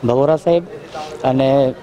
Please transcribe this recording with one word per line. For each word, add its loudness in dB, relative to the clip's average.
ભગોરા 4
સાહેબ 0
અને 2